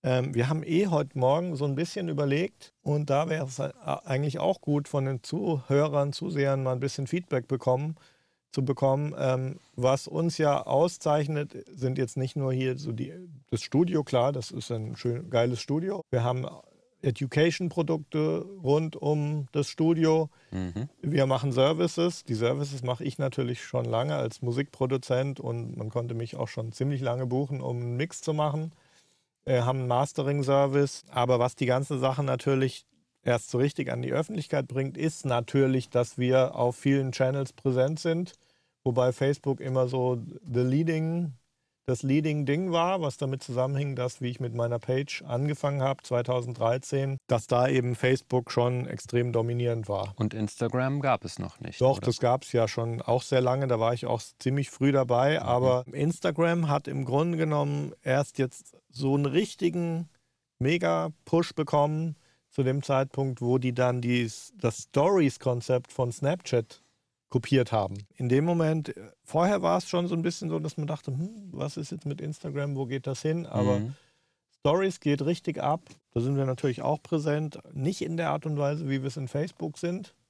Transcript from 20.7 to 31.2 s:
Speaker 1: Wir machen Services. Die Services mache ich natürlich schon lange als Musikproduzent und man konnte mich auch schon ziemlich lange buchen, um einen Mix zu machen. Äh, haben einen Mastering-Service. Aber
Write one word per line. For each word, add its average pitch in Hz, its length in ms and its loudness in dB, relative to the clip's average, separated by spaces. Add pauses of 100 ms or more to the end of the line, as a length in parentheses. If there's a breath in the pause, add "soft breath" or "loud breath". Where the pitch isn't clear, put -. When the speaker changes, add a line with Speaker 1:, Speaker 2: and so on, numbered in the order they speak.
Speaker 1:
Wir 143 240 2
machen 135 260 2
Services. 165 760 2
Die 117 100 -2
Services 135 480 0
mache 123 200 -4
ich 135 140 -4
natürlich 127 460 -2
schon 123 220 -2
lange 120 300 0
als 123 280 -4
Musikproduzent 131 960 -2
und 117 380 -6
man 110 120 -6
konnte 120 240 -4
mich 117 220 -6
auch 123 120 -4
schon 113 260 -8
ziemlich 135 280 -2
lange 127 240 -2
buchen, 131 340 -2
um 127 180 -4
einen 120 200 -4
Mix 160 240 -4
zu 156 140 -2
machen. 151 360 0 (760 soft breath)
Äh, 127 160 4
haben 131 180 0
einen 127 80 -2
Mastering-Service. 139 1200 2
Aber 123 300 4